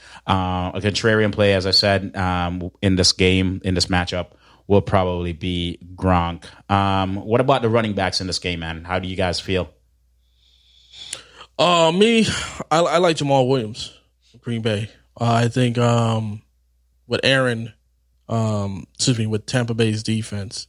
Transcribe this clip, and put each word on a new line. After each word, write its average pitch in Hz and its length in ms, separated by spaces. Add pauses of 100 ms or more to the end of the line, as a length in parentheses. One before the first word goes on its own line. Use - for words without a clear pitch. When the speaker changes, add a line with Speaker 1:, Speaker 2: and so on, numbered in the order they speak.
(280)
Speaker 1:
uh, 92 460
a 98 80
contrarian 107 500
play, 101 220
as 95 120
I 95 60
said, 98 440
um, 90 560 (100)
in 98 160
this 90 160
game, 92 500
in 92 100
this 87 120
matchup, 90 460 (360)
will 98 140
probably 90 520
be 87 440 (180)
Gronk. 87 480 (260)
Um, 98 460
what 107 260
about 131 200
the 113 80
running 110 240
backs 95 280
in 92 60
this 87 120
game, 87 220
man? 82 220
How 90 160
do 92 80
you 92 80
guys 90 240
feel? 90 300 (1900)
Speaker 2:
Uh, 165 360
me, 220 320 (460)
I, 156 80
I 160 180
like 175 200
Jamal 139 300
Williams, 117 500 (440)
Green 117 200
Bay. 110 280 (300)
Uh, 117 140
I 117 160
think, 120 280
um, 113 640 (640)
with 117 160
Aaron, 123 500 (540)
um, 107 680
excuse 120 240
me, 110 80
with 107 180
Tampa 117 280
Bay's 110 280
defense, 107 680